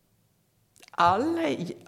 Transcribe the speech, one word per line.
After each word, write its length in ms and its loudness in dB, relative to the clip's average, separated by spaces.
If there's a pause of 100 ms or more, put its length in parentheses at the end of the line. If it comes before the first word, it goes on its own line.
(920)
alle, 640 0 (320)